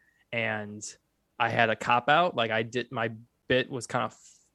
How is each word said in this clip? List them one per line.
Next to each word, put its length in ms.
And 500
I 120
had 200
a 60
cop 320
out. 280
Like, 140
I 140
did, 260
my 200
bit 220
was 160
kind 200
of 100